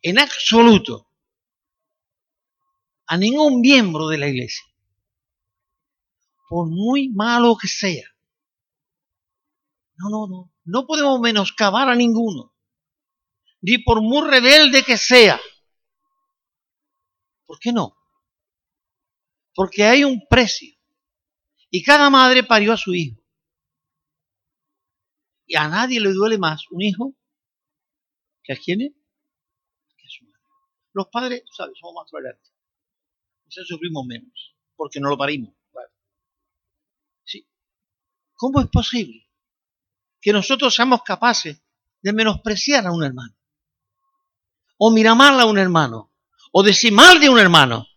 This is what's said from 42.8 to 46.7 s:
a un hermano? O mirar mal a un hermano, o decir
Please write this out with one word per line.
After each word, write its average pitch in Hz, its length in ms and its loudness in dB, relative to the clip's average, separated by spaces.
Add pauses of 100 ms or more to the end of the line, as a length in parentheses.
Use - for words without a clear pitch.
a 175 60 -6
un 165 120 -4
hermano? 123 300 -12 (1400)
O 220 140 4
mirar 220 260 4
mal 269 240 6
a 233 60 4
un 208 120 2
hermano, 156 540 -2 (400)
o 190 100 2
decir 208 300 2